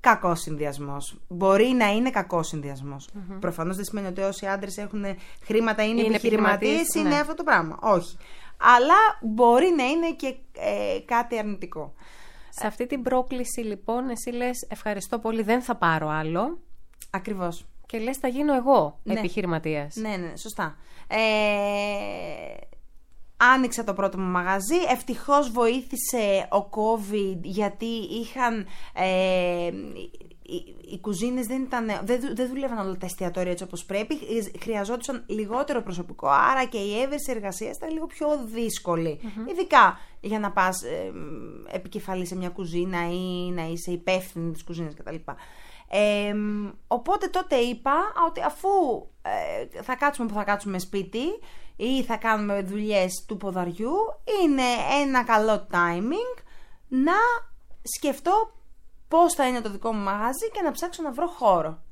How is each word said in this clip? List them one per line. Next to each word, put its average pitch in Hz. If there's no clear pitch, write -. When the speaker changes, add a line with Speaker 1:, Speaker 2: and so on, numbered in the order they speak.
Speaker 1:
κακός 190
συνδυασμός. 143
Μπορεί 190
να 247
είναι 240
κακός 180
συνδυασμός. 139
Speaker 2:
Μμμ. 196
Speaker 1:
Προφανώς 175
δεν 202
σημαίνει 202
ότι 185
όσοι 196
άντρες 196
έχουν 208
χρήματα, 220
είναι 226
Speaker 2:
Είναι 220
Speaker 1:
επιχειρηματίες, 214
Speaker 2:
επιχειρηματίες, 320
Speaker 1:
είναι 302
Speaker 2:
ναι. 294
Speaker 1:
αυτό 302
το 349
πράγμα. 170
Όχι. 190
Αλλά 285
μπορεί 240
να 262
είναι 330
και, -
ε, 202
κάτι 240
αρνητικό. 170
Speaker 2:
Σε -
αυτή 220
την 262
πρόκληση, 254
λοιπόν, 226
εσύ 240
λες, 247
«Ευχαριστώ 214
πολύ, 220
δεν 226
θα 247
πάρω 160
άλλο». 165
Speaker 1:
Ακριβώς. 185
Speaker 2:
Και 226
λες, 247
«Θα 269
γίνω 277
εγώ 240
Speaker 1:
Ναι. 214
Speaker 2:
επιχειρηματίας». 160
Speaker 1:
Ναι, 220
ναι, 175
σωστά. 185
Ε, 202
άνοιξα 247
το 208
πρώτο 190
μου 185
μαγαζί. 190
Ευτυχώς 254
βοήθησε 233
ο 202
covid, 208
γιατί 202
είχαν, 226
ε, 185
οι, -
οι 185
κουζίνες 226
δεν 262
ήταν, 240
δεν 240
δου-, 247
δεν 254
δούλευαν 254
όλα 190
τα 185
εστιατόρια 180
έτσι 180
όπως 175
πρέπει. 220
Χρειαζόντουσαν 226
λιγότερο 220
προσωπικό, 170
άρα 254
και 247
η 208
έβρεση 269
εργασίας 214
ήταν 320
λίγο 320
πιο -
δύσκολη. 175
Speaker 2:
Μμμ. 220
Speaker 1:
Ειδικά 311
για 214
να 202
πας, 185
ε, 170
επικεφαλής 185
σε 185
μια 180
κουζίνα 175
ή 180
να 165
είσαι 165
υπεύθυνη 175
της -
κουζίνας 165
κτλ. 156
Ε, 208
οπότε 330
τότε 359
είπα 240
ότι -
αφού, -
ε, 92
θα 254
κάτσουμε 285
που 202
θα 208
κάτσουμε 202
σπίτι 190
ή 247
θα 226
κάνουμε 208
δουλειές 196
του 214
ποδαριού, 185
είναι 277
ένα 262
καλό 220
timing 220
να 269
σκεφτώ 359
πώς 339
θα 269
είναι 254
το 220
δικό 220
μου 208
μαγαζί 240
και 415
να 302
ψάξω 349
να 285
βρω 311
χώρο. 175